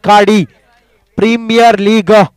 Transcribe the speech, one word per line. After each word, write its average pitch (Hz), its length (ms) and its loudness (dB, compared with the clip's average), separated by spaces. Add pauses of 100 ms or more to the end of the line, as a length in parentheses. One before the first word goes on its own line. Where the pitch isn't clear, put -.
आखाडी 208 400 2 (720)
प्रीमियर 226 600 0
लीग 202 320 -2 (260)